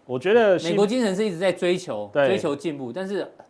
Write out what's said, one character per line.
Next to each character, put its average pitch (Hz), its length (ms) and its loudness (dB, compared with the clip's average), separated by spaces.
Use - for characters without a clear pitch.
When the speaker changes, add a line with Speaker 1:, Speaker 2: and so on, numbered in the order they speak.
Speaker 1:
我 127 140 -4
觉 180 160 2
得 208 220 6
西- 160 140 -2
Speaker 2:
美 208 40 0
国 202 100 4
精 247 160 0
神 196 140 0
是 214 100 -2
一 208 60 -2
直 165 60 -8
在 185 140 0
追 180 240 0
求， 110 380 -8
Speaker 1:
对。 143 140 4
Speaker 2:
追 190 100 2
求 151 180 -2
进 143 220 -6
步， 127 160 -10
但 185 140 -8
是 190 200 -6